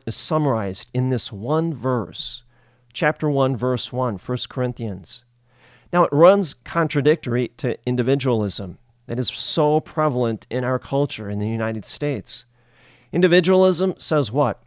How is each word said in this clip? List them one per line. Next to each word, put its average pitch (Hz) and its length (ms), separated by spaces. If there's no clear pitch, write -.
is 110 100
summarized 117 800
in 127 160
this 127 240
one 151 400
verse, 120 720
chapter 151 380
one, 135 260
verse 123 340
one, 123 280
First - 320
Corinthians. 117 760
Now, 175 140
it - 80
runs 180 400
contradictory 143 1040
to 123 300
individualism 120 920
that 120 120
is 120 100
so 151 520
prevalent 123 680
in 123 140
our 127 140
culture 135 520
in 101 80
the 104 100
United 110 380
States. - 580
Individualism 180 840
says 143 340
what? 123 360